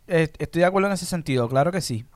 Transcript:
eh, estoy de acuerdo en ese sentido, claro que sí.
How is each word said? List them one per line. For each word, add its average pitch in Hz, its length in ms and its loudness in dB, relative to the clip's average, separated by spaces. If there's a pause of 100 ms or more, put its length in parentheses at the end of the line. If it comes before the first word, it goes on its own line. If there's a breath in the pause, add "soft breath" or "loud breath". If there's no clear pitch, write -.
eh, 160 220 2 (100)
estoy 165 220 -2
de 175 60 6
acuerdo 190 220 2
en 202 60 0
ese 180 120 -6
sentido, 135 420 -2
claro 139 240 2
que 185 80 -2
sí. 117 240 -6 (120)